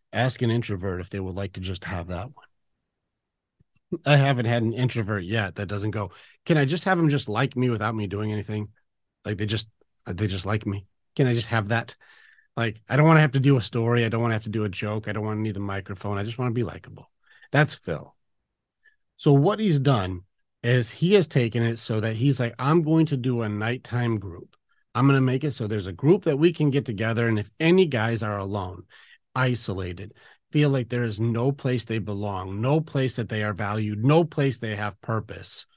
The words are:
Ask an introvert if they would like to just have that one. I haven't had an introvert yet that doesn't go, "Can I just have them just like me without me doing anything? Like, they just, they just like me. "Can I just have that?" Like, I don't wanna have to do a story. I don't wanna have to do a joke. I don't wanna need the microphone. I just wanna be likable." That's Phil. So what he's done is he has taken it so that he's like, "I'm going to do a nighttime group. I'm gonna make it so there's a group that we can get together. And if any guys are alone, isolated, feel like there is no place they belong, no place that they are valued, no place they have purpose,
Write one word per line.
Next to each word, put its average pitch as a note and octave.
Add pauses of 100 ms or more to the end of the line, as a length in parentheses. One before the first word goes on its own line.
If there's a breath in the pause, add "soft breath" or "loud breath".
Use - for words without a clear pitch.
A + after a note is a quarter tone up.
(120)
Ask A#2+
an A#2+
introvert G2
if F2
they G2+
would F#2
like G2
to G2
just F#2
have E2+
that F2+
one. -
I D3
haven't C3+
had A#2
an A2+
introvert G#2+
yet G2
that G2+
doesn't G#2
go, G2+ (340 loud breath)
"Can E3
I C#3+
just D#3+
have F#3+
them E3
just C#3+
like B2
me B2
without A2
me G#2
doing G#2+
anything? G#2 (540)
Like, G2+
they G#2+
just, G#2+ (380)
they G2
just F#2
like A2
me. G2 (280)
"Can C3
I A#2+
just A2+
have G#2+
that?" A#2 (640 soft breath)
Like, A2+
I A#2+
don't D3+
wanna D#3+
have C#3
to C3+
do C3+
a A#2
story. A#2+
I A2+
don't A2+
wanna A#2
have A2
to A2+
do G#2+
a G#2
joke. G#2+
I G#2+
don't G#2+
wanna G#2+
need A2
the F#2+
microphone. G2+
I G2+
just A2+
wanna B2
be A#2
likable." - (400 soft breath)
That's C#3+
Phil. - (1000 soft breath)
So -
what E3
he's F3+
done G2 (420)
is B2
he F3+
has F#3+
taken A#2+
it A#2
so A2
that A2
he's C3
like, A#2
"I'm D#3
going D#3+
to D3
do A#2+
a G#2+
nighttime A#2
group. F#2 (400)
I'm B2
gonna C#3
make B2+
it D3
so A2
there's G#2
a F#2
group D#3
that D3
we E3+
can D3+
get C#3
together. A2+
And A2
if G#2
any F3+
guys A#2
are G#2
alone, G2 (500 loud breath)
isolated, G2 (380 soft breath)
feel D3
like B2+
there B2
is G#2+
no A#2
place B2+
they A2+
belong, G2+
no C#3+
place C3+
that A2+
they G#2+
are G#2
valued, G#2+
no D#3
place C#3
they A2
have G#2
purpose, G2+ (120)